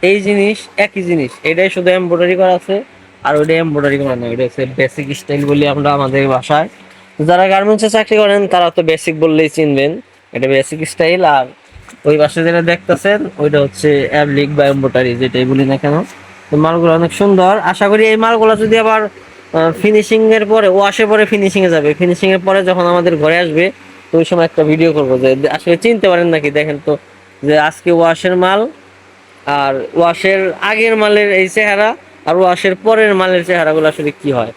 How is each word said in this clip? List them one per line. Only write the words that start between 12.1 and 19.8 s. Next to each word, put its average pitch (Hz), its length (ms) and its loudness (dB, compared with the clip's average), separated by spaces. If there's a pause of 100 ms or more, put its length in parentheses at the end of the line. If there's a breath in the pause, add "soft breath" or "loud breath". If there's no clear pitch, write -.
পাশে 151 260 0
যেটা 170 180 0
দেখতেছেন 180 760 -2
ওইটা 147 240 0
হচ্ছে 143 500 0
অ্যাপ্লিক 147 440 0
বা 143 100 2
এমব্রয়ডারি, 127 500 0
যেটাই 127 300 -2
বলি 135 200 0
না 135 120 -2
কেন। 147 260 -2 (480)
তো 147 60 0
মালগুলো 165 380 2
অনেক 165 180 0
সুন্দর। 196 460 2
আশা 185 300 -2
করি 214 180 2
এই 220 80 2
মালগুলো 220 400 2
যদি 220 220 0
আবার, 220 260 0
আহ, - 680 -4 (100)